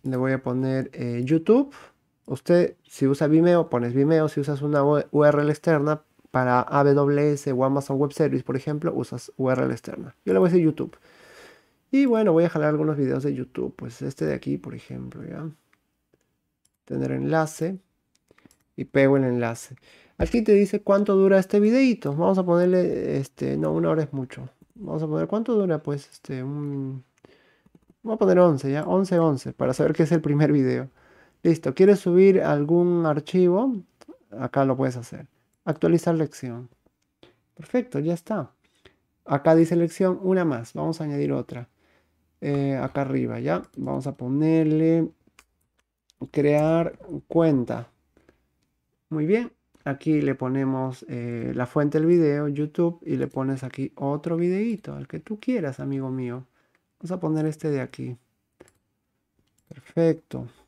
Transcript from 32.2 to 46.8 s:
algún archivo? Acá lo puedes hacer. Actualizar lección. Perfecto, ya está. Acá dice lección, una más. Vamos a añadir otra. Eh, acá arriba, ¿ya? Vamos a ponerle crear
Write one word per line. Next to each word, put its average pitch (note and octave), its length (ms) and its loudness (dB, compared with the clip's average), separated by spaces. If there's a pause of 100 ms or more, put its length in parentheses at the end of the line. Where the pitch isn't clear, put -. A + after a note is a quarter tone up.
algún E3 640 2
archivo? F3+ 720 2 (560)
Acá B2+ 320 -2
lo C3 140 2
puedes C3 180 -2
hacer. A#2+ 320 -14 (360)
Actualizar E3 520 0
lección. B2 540 -6 (840)
Perfecto, B3 460 -6
ya D#3+ 160 -2
está. - 360 -8 (760)
Acá D#3 280 4
dice E3 220 4
lección, F3 480 0
una F#3 200 2
más. A#2+ 300 -4
Vamos D#3+ 280 -4
a - 20 -6
añadir C#3+ 300 -2
otra. B2+ 360 -8 (720)
Eh, C#3 420 -2
acá C3+ 200 -4
arriba, B2+ 380 -4
¿ya? D#3 220 -2 (160)
Vamos C3+ 300 -6
a C3+ 100 -10
ponerle D#3 920 2 (1200)
crear D#3 640 0 (300)